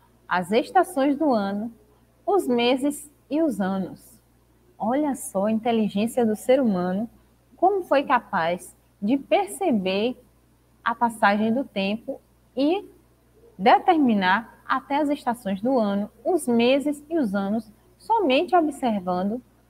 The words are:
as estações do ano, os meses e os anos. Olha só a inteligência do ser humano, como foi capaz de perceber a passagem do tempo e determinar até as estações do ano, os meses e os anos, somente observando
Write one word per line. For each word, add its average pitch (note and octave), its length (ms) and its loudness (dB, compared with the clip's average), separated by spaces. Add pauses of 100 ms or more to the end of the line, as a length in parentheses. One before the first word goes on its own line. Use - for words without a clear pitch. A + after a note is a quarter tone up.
(280)
as F3 240 -2
estações C#4+ 640 2
do D4 160 2
ano, G#3 400 -2 (540)
os F4 220 2
meses B3 640 0 (200)
e D4+ 120 0
os A#3 200 0
anos. F#3+ 580 -6 (580)
Olha C4 380 -2
só - 300 -4
a A3 60 0
inteligência A3 720 0
do G#3+ 100 0
ser B3+ 240 2
humano, F#3+ 500 0 (460)
como F#4+ 280 0
foi D4 200 0
capaz F#3+ 720 -2 (260)
de A3 160 0
perceber B3+ 1040 -2 (600)
a A#3 100 -2
passagem A3 600 2
do C4+ 100 -2
tempo G3+ 560 -6 (380)
e E4 280 0 (720)
determinar A#3 1080 2
até C4+ 320 -2
as D4 120 0
estações A3+ 520 -4
do B3+ 180 2
ano, G3+ 300 -2 (160)
os E4 220 0
meses C4 640 2
e E4+ 80 -2
os A3+ 160 0
anos, G3+ 380 -4 (260)
somente F4 560 0
observando G#3+ 880 -2 (280)